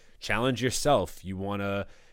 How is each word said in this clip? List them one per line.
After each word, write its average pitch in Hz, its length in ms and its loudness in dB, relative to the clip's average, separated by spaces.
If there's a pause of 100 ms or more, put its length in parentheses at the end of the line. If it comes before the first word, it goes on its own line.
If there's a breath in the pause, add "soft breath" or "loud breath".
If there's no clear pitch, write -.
(200 loud breath)
challenge 113 420 0
yourself. 123 600 2
You 92 140 -6
wanna, 101 480 -2 (260 loud breath)